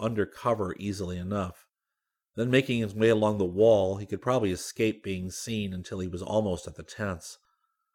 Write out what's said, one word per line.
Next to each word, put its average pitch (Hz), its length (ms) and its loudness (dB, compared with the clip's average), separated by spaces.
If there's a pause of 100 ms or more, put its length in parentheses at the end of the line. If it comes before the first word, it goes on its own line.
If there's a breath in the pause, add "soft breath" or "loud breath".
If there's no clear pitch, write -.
under 107 260 0
cover 107 520 -2
easily 92 400 -6
enough. 92 480 -6 (680)
Then, 123 160 -2
making 131 300 4
his 101 140 -2
way 110 160 6
along 107 280 4
the 98 60 2
wall, 95 520 4
he 104 100 -8
could 98 140 -6
probably 120 300 2
escape - 540 -2
being 92 260 -4
seen 104 420 -6
until 92 280 -8
he 92 80 -4
was 87 140 -8
almost 101 440 -2
at 82 80 -12
the 85 80 -14
tents. - 560 -8 (560)